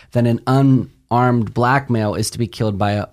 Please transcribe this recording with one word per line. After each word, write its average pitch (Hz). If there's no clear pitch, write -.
than 120
an 117
unarmed 123
black 131
male 110
is 104
to -
be 117
killed 107
by 104
a, 104